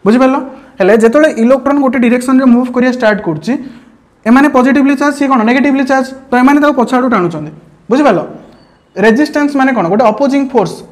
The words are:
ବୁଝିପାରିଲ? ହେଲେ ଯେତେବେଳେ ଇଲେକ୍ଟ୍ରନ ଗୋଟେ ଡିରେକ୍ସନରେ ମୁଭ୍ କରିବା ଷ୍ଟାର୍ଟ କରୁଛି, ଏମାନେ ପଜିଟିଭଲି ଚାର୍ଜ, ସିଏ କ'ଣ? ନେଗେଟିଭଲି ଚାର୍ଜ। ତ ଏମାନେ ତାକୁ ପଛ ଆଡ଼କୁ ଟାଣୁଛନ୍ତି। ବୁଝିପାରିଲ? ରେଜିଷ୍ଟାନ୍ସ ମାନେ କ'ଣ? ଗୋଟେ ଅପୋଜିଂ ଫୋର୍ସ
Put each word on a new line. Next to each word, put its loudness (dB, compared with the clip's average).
ବୁଝିପାରିଲ? 2
ହେଲେ 2
ଯେତେବେଳେ 4
ଇଲେକ୍ଟ୍ରନ 0
ଗୋଟେ 0
ଡିରେକ୍ସନରେ 0
ମୁଭ୍ 2
କରିବା 0
ଷ୍ଟାର୍ଟ 0
କରୁଛି, -6
ଏମାନେ 4
ପଜିଟିଭଲି 2
ଚାର୍ଜ, -2
ସିଏ -2
କ'ଣ? 0
ନେଗେଟିଭଲି 0
ଚାର୍ଜ। -2
ତ -2
ଏମାନେ 4
ତାକୁ 2
ପଛ -2
ଆଡ଼କୁ 0
ଟାଣୁଛନ୍ତି। -4
ବୁଝିପାରିଲ? 2
ରେଜିଷ୍ଟାନ୍ସ 0
ମାନେ 0
କ'ଣ? -2
ଗୋଟେ 0
ଅପୋଜିଂ 0
ଫୋର୍ସ -2